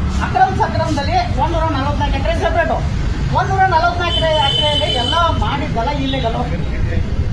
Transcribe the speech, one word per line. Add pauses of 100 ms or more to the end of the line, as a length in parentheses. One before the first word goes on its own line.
(260)
ಅಕ್ರಮ
ಸಕ್ರಮದಲ್ಲಿ
ಒಂದೂರ
ನಲವತ್ನಾಲ್ಕು
ಎಕರೆ
ಸೆಪರೇಟು. (640)
ಒಂದೂರ
ನಲವತ್ನಾಲ್ಕು
ಎಕರೆ,
ಎಕರೆಯಲ್ಲಿ
ಎಲ್ಲ
ಮಾಡಿದ್ದೆಲ್ಲ
ಇಲ್ಲಿಗಲ್. (960)